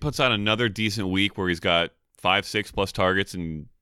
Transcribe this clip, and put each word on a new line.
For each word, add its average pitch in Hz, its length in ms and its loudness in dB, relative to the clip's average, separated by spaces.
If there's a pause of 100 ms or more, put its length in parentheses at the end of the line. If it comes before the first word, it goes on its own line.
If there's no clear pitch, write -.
puts 147 180 -2
out 127 140 4
another 110 360 2
decent 104 400 -2
week 95 280 0
where 95 120 -2
he's 85 120 -2
got 85 300 2 (260)
five, 98 300 2
six 104 260 -4
plus 98 200 -2
targets 95 420 0
and, 82 320 -8 (160)